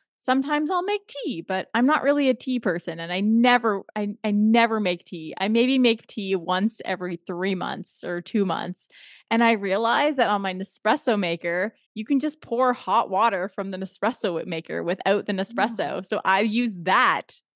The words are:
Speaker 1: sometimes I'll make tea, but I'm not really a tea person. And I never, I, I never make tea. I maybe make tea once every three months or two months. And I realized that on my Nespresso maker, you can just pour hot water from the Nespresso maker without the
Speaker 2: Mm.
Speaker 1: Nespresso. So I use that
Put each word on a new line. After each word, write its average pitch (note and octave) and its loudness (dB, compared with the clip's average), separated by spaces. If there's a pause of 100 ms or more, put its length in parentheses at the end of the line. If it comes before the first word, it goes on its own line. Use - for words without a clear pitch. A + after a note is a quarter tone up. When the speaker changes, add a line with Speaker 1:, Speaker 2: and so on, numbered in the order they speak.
(260)
Speaker 1:
sometimes D4 0
I'll F4+ 0
make G4+ -4
tea, D4+ -8
but F#3+ -4
I'm A#3+ 2
not D4+ 2
really C#4+ 2
a B3+ 4
tea B3+ -4
person. E3+ -4
And E3+ -8
I F#3 -2
never, A3+ 4 (120)
I, G#3 -4
I G#3+ 0
never A3 4
make F3+ -2
tea. D#3+ -10
I G3 -2
maybe B3 4
make A3+ 2
tea F#3+ -4
once F#3 -2
every F3+ -4 (100)
three F#3 -4
months - -6
or F3 -6
two G3+ -2
months. - -6 (420)
And A3+ 2
I A3+ 6
realized A3+ 2
that A3 4
on G3+ 0
my F#3+ -2
Nespresso G#3+ 0
maker, F3 -2 (200)
you G#3+ -8
can C#4 2
just D4 -4
pour B3 2
hot A3 0
water G3 2
from G3 -6
the F#3 -8
Nespresso F#3+ -2
maker E3 -6
without G3 0
the G3+ -2
Speaker 2:
Mm. F#3 -2
Speaker 1:
Nespresso. G3 -2
So - -4
I F#3+ 4
use A3+ 0
that F#3+ 2 (160)